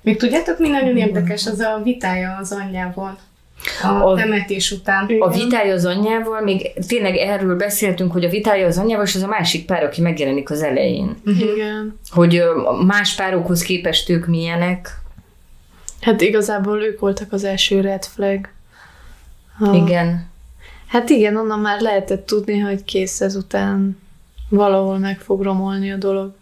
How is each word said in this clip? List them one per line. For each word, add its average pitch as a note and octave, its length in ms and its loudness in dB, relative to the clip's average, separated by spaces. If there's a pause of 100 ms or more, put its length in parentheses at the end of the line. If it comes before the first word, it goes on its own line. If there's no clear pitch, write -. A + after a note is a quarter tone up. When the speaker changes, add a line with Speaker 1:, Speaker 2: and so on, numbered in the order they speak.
Speaker 1:
Még A3 160 2
tudjátok, D#4+ 420 0
mi E4 100 2
nagyon C#4 200 2
Speaker 2:
Mhm. B3 100 2
Speaker 1:
érdekes? G3+ 480 0
Az G#3+ 140 -4
a A3 220 -2
vitája F#3+ 580 -2
az F#3+ 120 -8
anyjával. F#3+ 680 -8 (640)
A F#3 40 -2
Speaker 2:
A F#3+ 300 4
Speaker 1:
temetés G3 540 -2
után. G3 380 -2
Speaker 3:
Igen. A3 120 2
Speaker 2:
A F#3 100 4
vitája G#3 440 2
az F3 100 0
anyjával, A3 560 0
még F#3+ 320 -2 (160)
tényleg G3+ 280 0
erről F#3+ 400 0
beszéltünk, F#3 560 0
hogy F3 120 0
a F3 40 2
vitája G3+ 380 2
az E3+ 120 2
anyjával, G#3 260 2
és G3+ 100 -2
az F#3 80 -2
a F#3+ 40 -2
másik E3+ 400 -2
pár, E3+ 180 0
aki D3 160 -2
megjelenik C#3+ 500 -2
az D3+ 120 -4
elején. C3+ 640 0
Speaker 1:
Mhm. G#3 140 2
Speaker 3:
Igen. G#3+ 600 -2 (120)
Speaker 2:
Hogy, E3+ 260 6
ö, F3 160 4 (340)
más G3+ 280 2
párokhoz F3+ 480 0
képest F3 480 -2
ők E3+ 160 2
milyenek. E3+ 720 -2 (1000)
Speaker 3:
Hát A3 200 2
igazából G#3 640 2
ők G#3+ 180 -4
voltak G3 320 -2
az G3 120 -4
első G3 360 0
red F#3+ 240 -2
flag. G3 440 -4 (1080)
Ha. G3+ 160 4
Speaker 2:
Igen. E3+ 520 2 (640)
Speaker 3:
Hát B3 220 2
igen, G#3+ 260 4
onnan G#3+ 220 -2
már G#3 220 0
lehetett G3 460 0
tudni, G#3 320 0
hogy G3 260 -2
kész F#3+ 360 -2
ezután G3 800 -2 (500)
valahol G3 500 4
meg F#3+ 220 -2
fog G3 220 -2
romolni G3 500 -2
a G3 40 -6
dolog. G3 460 -2